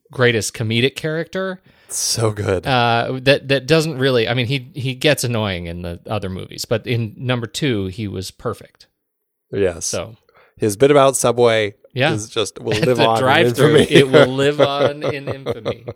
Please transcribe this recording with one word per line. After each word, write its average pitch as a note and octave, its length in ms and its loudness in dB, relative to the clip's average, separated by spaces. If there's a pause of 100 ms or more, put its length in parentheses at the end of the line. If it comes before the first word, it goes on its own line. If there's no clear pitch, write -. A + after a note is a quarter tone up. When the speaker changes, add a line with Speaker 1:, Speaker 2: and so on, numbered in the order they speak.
(100)
Speaker 1:
greatest A#2+ 420 0
comedic A#2 440 0
character. F3+ 640 -6 (260)
Speaker 2:
So - 420 -2
good. G2+ 360 -2
Speaker 1:
Uh, A#2+ 560 0
that, C3+ 260 2
that B2+ 180 0
doesn't D#3 300 2
really, B2+ 320 2
I A#2+ 60 0
mean, B2+ 140 0
he, C3+ 260 -6
he C3 200 -6
gets C3+ 300 0
annoying G#2 400 -2
in E2+ 160 -10
the F2 260 -8
other G2 220 -6
movies, F#2+ 380 -10
but A2+ 200 -2
in A#2 300 -2
number B2 300 -4
two, A2 400 -2
he G2+ 200 -8
was F#2+ 240 -8
perfect. - 560 -12 (640)
Speaker 2:
Yes. F2 360 -2
Speaker 1:
So. G#2+ 300 -6 (420)
Speaker 2:
His G#2+ 180 0
bit C#3 140 4
about C#3 260 4
Subway A#2 580 2 (200)
Speaker 1:
Yeah. C3+ 180 0
Speaker 2:
is G#2+ 160 -6
just, - 320 -6
will A2 200 -4
Speaker 1:
<laughs> - 0 -
Speaker 2:
live B2+ 180 2
Speaker 1:
The A2+ 80 4
Speaker 2:
on A2+ 100 4
in A#2 60 0
Speaker 1:
drive-thru, C#3 560 4
Speaker 2:
infamy. - 200 4
Speaker 1:
it C#3 120 6
will C#3 180 6
live C#3 320 0
Speaker 2:
<laughs> - 0 -
Speaker 1:
on C#3+ 420 0
in C#3+ 240 -6
infamy. A#2+ 680 -8